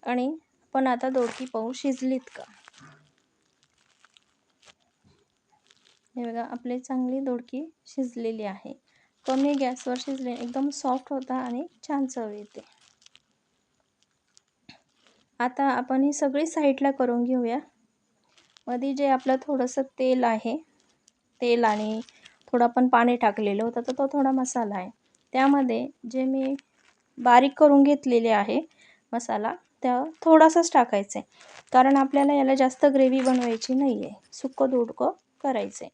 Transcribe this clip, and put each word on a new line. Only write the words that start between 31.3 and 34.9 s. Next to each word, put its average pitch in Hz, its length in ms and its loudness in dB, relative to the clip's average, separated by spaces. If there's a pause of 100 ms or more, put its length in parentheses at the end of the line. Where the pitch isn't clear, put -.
कारण 262 240 6
आपल्याला 277 380 2
याला 269 200 4
जास्त 262 300 2 (100)
ग्रेव्ही 262 260 4
बनवायची 247 540 0
नाही 254 300 0
आहे, - 80 -12 (200)
सुक्कं 262 380 -4
दोडकं 247 400 -2 (320)